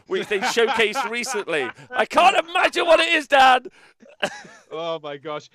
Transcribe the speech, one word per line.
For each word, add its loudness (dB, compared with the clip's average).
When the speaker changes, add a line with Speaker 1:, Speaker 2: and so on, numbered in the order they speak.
Speaker 1:
which -6
they -2
showcased -2
Speaker 2:
<laughs> -
Speaker 1:
recently. -6
I -2
can't 4
imagine -2
what 6
it 0
is, 0
Dan. 6
<laughs> -4
Speaker 2:
Oh -8
my -12
gosh. -12